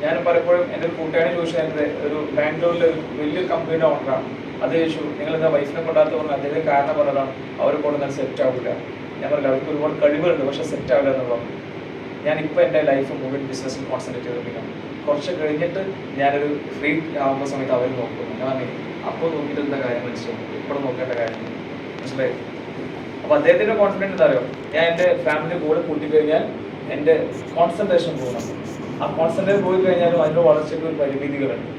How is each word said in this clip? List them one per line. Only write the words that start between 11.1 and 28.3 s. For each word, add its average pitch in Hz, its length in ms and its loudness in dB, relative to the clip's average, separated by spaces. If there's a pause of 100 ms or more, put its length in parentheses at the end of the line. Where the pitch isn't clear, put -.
എന്ന് 127 160 -2
പറഞ്ഞു. 110 200 -4 (760)
ഞാനിപ്പോൾ 156 360 2
എൻ്റെ 156 200 4 (100)
ലൈഫ് 135 300 2
മുഴുവൻ 135 300 -4
ബിസിനസ്സിൽ 135 400 -6
കോൺസെൻട്രേറ്റ് 123 380 -6
ചെയ്തിരിക്കുകയാണ്. - 420 -8 (340)
കുറച്ച് 147 260 0 (100)
കഴിഞ്ഞിട്ട് 151 400 0 (400)
ഞാനൊരു 143 280 2 (280)
ഫ്രീ 147 140 0 (320)
ആവുന്ന 135 300 0
സമയത്ത് 131 240 -2
അവർ 123 100 0 (120)
നോക്കും. - 280 -6 (120)
ഞാൻ 127 100 -4
പറഞ്ഞു, 131 180 -2 (420)
"അപ്പോൾ 165 260 -2
നോക്കിയിട്ട് 147 260 -4
എന്താ 135 240 -2
കാര്യം 120 220 -2
മനസ്സിലാവും, 117 360 -8 (160)
ഇപ്പോൾ 139 260 -6
നോക്കേണ്ട 127 360 -2
കാര്യം?" 113 200 -4 (600)
മനസ്സിലായി? 131 340 -2 (880)
അപ്പോൾ 151 120 6
അദ്ദേഹത്തിൻ്റെ 214 400 6
കോൺഫിഡൻസ് 196 400 2
എന്താ 165 100 6
അറിയോ? 139 180 4 (300)
ഞാൻ 160 180 4
എൻ്റെ 175 340 4
ഫാമിലി 156 300 0 (120)
കൂടെ 160 140 4
കൂട്ടിക്കഴിഞ്ഞാൽ 151 640 2 (520)
എൻ്റെ 151 180 4 (420)
കോൺസെൻട്രേഷൻ 170 680 2
പോകുന്നുണ്ട്. 120 320 -6 (500)